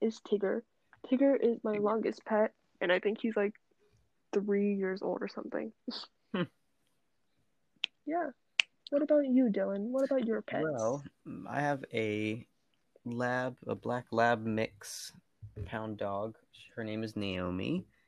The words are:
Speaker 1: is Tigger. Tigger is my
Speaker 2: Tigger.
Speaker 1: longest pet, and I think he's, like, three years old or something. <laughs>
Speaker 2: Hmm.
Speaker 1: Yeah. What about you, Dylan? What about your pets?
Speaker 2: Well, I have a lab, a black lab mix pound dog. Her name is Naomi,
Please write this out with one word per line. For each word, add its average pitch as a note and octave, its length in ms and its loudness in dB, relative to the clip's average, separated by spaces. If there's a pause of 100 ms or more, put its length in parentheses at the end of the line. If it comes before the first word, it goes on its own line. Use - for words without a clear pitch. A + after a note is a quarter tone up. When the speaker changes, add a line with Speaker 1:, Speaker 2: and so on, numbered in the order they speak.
Speaker 1:
is A3+ 180 0
Tigger. G3+ 440 0 (460)
Tigger C#4 300 6
is A#3 240 2
my G#3+ 140 0
Speaker 2:
Tigger. G#3 60 -2
Speaker 1:
longest A3 420 0
pet, A3 280 2 (280)
and F3+ 100 4
I F3+ 80 4
think - 220 -2
he's, A3 160 0
like, G#3 160 2 (800)
three G3+ 420 2
years F#3+ 280 -2
old - 180 -2
or G3+ 80 -2
something. A3+ 420 -6 (160)
<laughs> - 460 -12
Speaker 2:
Hmm. F3+ 100 0 (1600)
Speaker 1:
Yeah. D4+ 260 -4 (580)
What C#4+ 120 2
about D4 260 4
you, B3+ 240 6
Dylan? G3+ 380 -2
What C4 160 0
about C4 200 0
your A3 160 -2
pets? - 220 -4
Speaker 2:
Well, C3 400 -2 (440)
I A#2+ 140 -4
have C#3+ 220 -2 (100)
a G#2+ 520 -2 (600)
lab, B2 520 -2 (100)
a A#2+ 80 -4
black B2 360 -6
lab A2+ 340 4
mix - 680 -4 (520)
pound A2 320 -6
dog. G#2 380 -4 (400)
Her A2+ 80 -6
name A2 200 -4
is A2 120 -8
Naomi, G2 680 -2 (220)